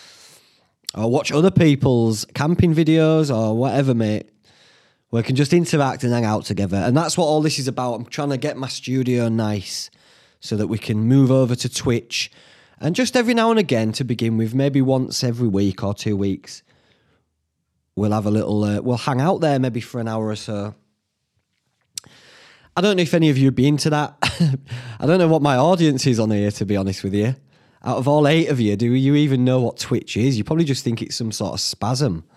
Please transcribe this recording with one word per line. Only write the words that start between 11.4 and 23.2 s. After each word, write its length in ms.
to 140
Twitch. 640
And 160
just 200
every 180
now 160
and 80
again, 340
to 120
begin 320
with, 180
maybe 280
once 400
every 260
week 340
or 120
two 220
weeks, 460
we'll 160
have 140
a 40
little, 340
uh, 160
we'll 160
hang 240
out 200
there 180
maybe 220
for 200
an 80
hour 180
or 100
so. 380
I 40
don't 160
know 60
if 120
any 160